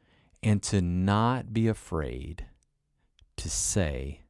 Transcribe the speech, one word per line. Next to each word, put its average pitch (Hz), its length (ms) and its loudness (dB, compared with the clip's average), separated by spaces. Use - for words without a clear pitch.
and 104 180 4
to 98 200 2
not 104 720 2
be 113 160 4
afraid 71 760 -6
to - 120 -8
say, 73 800 -2